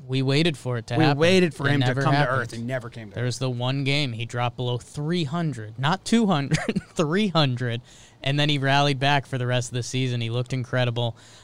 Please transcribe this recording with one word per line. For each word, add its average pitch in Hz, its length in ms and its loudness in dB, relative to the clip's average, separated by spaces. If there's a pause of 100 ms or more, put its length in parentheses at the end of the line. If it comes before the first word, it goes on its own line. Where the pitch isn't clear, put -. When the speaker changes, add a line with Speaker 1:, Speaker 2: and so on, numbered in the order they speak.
Speaker 1:
We 131 140 0
waited 143 360 2
for 123 200 -6
it 110 100 -10
to 120 80 -2
Speaker 2:
We - 80 4
Speaker 1:
happen. 139 140 4
Speaker 2:
waited 180 360 4
for 139 140 -2
Speaker 1:
It 143 40 2
Speaker 2:
him 143 100 2
to 131 40 2
Speaker 1:
never 131 160 0
Speaker 2:
come 135 100 4
Speaker 1:
happened. 139 240 2
Speaker 2:
to 127 60 2
earth. 113 100 -6
He 117 100 -8
never 117 280 -6
came 107 200 -14
to - 40 -20
Speaker 1:
There 117 80 -4
Speaker 2:
earth. 127 60 0
Speaker 1:
was 120 100 -4
the 131 120 -2
one 127 340 -2
game 139 280 0
he 113 140 -6
dropped 120 300 -4
below 123 220 -2
three 160 460 -4
hundred, 127 540 -4
not 151 260 0
two 226 220 2
hundred, 151 320 0 (240)
<laughs> - 120 -20
three 185 340 2
hundred, 127 540 0 (380)
and 139 200 -2
then 147 80 2
he 147 100 0
rallied 139 400 2
back 139 280 2
for 135 120 -6
the 123 80 -2
rest 123 240 -2
of 123 40 -12
the 120 100 -4
season. 127 360 -2
He 117 100 -2
looked 123 220 -4
incredible. 120 640 -2 (280)